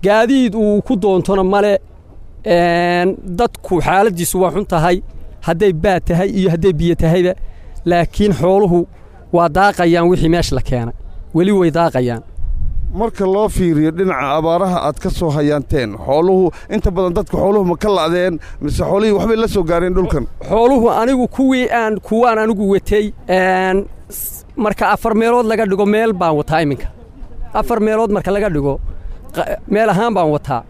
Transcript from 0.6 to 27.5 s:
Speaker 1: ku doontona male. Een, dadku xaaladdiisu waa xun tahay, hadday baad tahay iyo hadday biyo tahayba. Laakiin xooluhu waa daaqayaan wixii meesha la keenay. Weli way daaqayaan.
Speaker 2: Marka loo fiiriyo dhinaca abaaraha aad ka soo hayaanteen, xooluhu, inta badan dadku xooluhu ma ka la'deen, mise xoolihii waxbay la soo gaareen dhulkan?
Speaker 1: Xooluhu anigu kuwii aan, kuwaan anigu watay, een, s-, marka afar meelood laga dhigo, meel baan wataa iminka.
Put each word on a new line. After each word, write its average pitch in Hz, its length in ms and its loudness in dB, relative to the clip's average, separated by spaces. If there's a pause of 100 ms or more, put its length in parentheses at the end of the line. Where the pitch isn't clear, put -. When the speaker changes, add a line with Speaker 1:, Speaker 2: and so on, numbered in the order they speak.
Speaker 1:
ku - 140 -2
doontona 190 480 2
male. 202 360 2 (680)
Een, 175 680 2 (220)
dadku 190 440 -2
xaaladdiisu 180 600 0
waa 180 120 2
xun 196 120 -2
tahay, 175 360 0 (460)
hadday 175 260 2
baad 175 320 0
tahay 180 240 0
iyo 190 240 0
hadday 170 200 2
biyo 165 220 0
tahayba. 180 380 2 (520)
Laakiin 175 480 2
xooluhu 175 520 2 (480)
waa 170 160 4
daaqayaan 175 600 4
wixii 165 200 4
meesha 165 260 0
la 127 60 0
keenay. 120 320 -2 (400)
Weli 180 180 2
way 185 200 2
daaqayaan. 127 500 0 (720)
Speaker 2:
Marka 202 320 -2
loo 196 240 2
fiiriyo 160 420 2
dhinaca 156 460 -2
abaaraha 170 400 0 (100)
aad 151 120 -4
ka 190 100 -4
soo 170 200 -2
hayaanteen, 147 760 0
xooluhu, 175 460 2 (200)
inta 214 200 0
badan 180 260 -2
dadku 202 200 -4
xooluhu 196 300 2
ma 175 80 0
ka 214 140 -4
la'deen, 175 500 0 (220)
mise 139 180 -4
xoolihii 202 380 0
waxbay 214 200 0
la 226 100 2
soo 202 160 0
gaareen 175 300 0
dhulkan? 175 300 0 (240)
Speaker 1:
Xooluhu 233 420 2
anigu 240 380 2
kuwii 262 420 0
aan, 220 300 0
kuwaan 226 400 2
anigu 220 320 0
watay, 202 400 0 (160)
een, 185 560 2 (260)
s-, - 360 -12 (100)
marka 208 380 0
afar 220 220 -2
meelood 233 300 2
laga 220 200 0
dhigo, 196 200 0
meel 214 280 2
baan 175 240 0
wataa 156 260 0
iminka. 143 240 -2 (680)